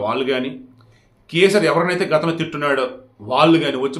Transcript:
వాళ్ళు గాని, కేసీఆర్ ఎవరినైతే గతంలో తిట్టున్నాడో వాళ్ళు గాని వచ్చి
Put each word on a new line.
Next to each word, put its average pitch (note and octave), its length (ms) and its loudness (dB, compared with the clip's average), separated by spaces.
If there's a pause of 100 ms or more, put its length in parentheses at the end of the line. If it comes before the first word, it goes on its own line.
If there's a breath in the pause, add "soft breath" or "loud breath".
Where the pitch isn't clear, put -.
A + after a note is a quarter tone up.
వాళ్ళు B2 240 -2
గాని, B2+ 220 -4 (800 soft breath)
కేసీఆర్ F#3+ 420 4
ఎవరినైతే F3 420 0
గతంలో D#3+ 280 0
తిట్టున్నాడో C#3+ 440 -2 (460)
వాళ్ళు D#3+ 320 4
గాని C3+ 220 -4
వచ్చి C3 140 -8